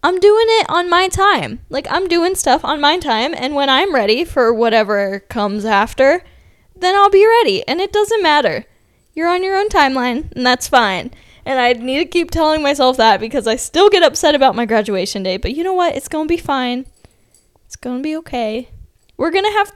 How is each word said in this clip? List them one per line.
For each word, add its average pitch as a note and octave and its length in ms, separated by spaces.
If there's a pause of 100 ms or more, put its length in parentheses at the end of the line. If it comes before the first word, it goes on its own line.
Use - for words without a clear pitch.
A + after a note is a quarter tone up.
I'm F#4 160
doing G#4 300
it A4+ 180
on F4 220
my F4+ 180
time. E4 600
Like, - 200
I'm F4+ 200
doing F4 260
stuff D4+ 300
on D4+ 160
my D4+ 180
time, C#4 340
and C#4+ 220
when C#4 140
I'm D4+ 260
ready A3+ 300
for A#3+ 280
whatever G#3 760
comes G#3 340
after, A3+ 640 (500)
then F#4 200
I'll G4+ 140
be G4 160
ready, A4 400
and D#4+ 140
it G4 140
doesn't G#4 280
matter. C#4+ 440 (480)
You're E4 160
on F4+ 120
your F#4+ 140
own G#4 140
timeline, C4 680
and B3 100
that's B3 220
fine." A3 440 (340)
And C4 140
I B3 140
need B3+ 260
to F4 60
keep E4+ 260
telling D#4 300
myself C#4 360
that A3 220
because A3+ 280
I A3 100
still F#4+ 320
get F#4+ 140
upset D4+ 320
about C4 200
my A#3 100
graduation G3+ 580
day. F#3 140
But G3+ 160
you D#4+ 100
know F#4+ 100
what? F4 220
It's - 120
gonna D#4 200
be E4+ 100
fine. C4 480 (800)
It's - 100
gonna B3 260
be D#4 160
okay. A#3+ 520 (480)
We're E4 140
gonna G4 200
have G#4 240